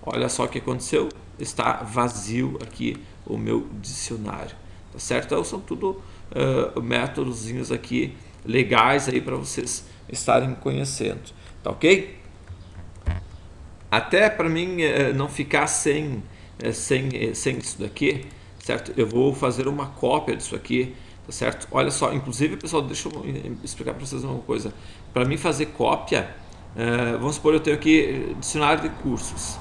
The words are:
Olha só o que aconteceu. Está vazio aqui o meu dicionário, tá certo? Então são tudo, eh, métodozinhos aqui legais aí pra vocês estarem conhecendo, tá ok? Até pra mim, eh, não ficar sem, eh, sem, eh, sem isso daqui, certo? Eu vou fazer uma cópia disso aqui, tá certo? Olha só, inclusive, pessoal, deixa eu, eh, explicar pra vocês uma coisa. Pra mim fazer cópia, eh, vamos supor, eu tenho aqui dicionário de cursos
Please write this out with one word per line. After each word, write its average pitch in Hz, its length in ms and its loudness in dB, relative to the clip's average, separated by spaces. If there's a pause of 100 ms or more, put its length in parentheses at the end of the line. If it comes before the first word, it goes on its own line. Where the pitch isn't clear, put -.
Olha 123 260 0
só 123 160 0
o 127 40 0
que 127 100 -4
aconteceu. 127 520 0 (280)
Está 123 440 0
vazio 120 800 0
aqui 117 340 -4 (300)
o 107 100 -4
meu 110 300 0 (140)
dicionário, - 760 -8 (360)
tá - 60 -12
certo? - 280 -2
Então 160 180 0
são 196 160 -6
tudo, 190 400 -2 (340)
eh, 131 460 2
métodozinhos 120 880 -2
aqui 123 460 -2 (280)
legais 123 640 6
aí 127 120 2
pra 131 160 -4
vocês 135 480 -6 (240)
estarem 123 460 4
conhecendo, 135 800 -2 (300)
tá - 80 -2
ok? - 460 6 (1700)
Até 180 380 6
pra 165 200 2
mim, 170 340 0
eh, 135 300 4
não 139 160 2
ficar 143 380 2
sem, 147 560 0 (400)
eh, 117 100 0
sem, 131 420 2
eh, 113 200 0
sem 131 240 0
isso - 220 -8
daqui, 143 460 0 (360)
certo? - 340 -4
Eu 123 100 4
vou 127 280 4
fazer 131 320 0
uma 143 200 -2
cópia 131 500 0
disso - 180 -8
aqui, 127 400 0 (300)
tá - 80 -14
certo? - 380 -2
Olha 135 200 4
só, 135 220 0
inclusive, 139 460 0
pessoal, 156 240 0
deixa - 260 -6
eu, - 160 -8
eh, 135 260 -6 (140)
explicar - 300 -6
pra 135 100 -10
vocês 131 200 -6
uma 131 160 -4
coisa. 113 340 -4 (400)
Pra 123 100 4
mim 143 140 2
fazer 151 280 2
cópia, 117 640 0 (480)
eh, 117 420 2
vamos 139 180 -2
supor, 151 180 6
eu 156 60 6
tenho 151 160 4
aqui 151 640 4
dicionário 151 440 2
de 156 140 -2
cursos - 640 -4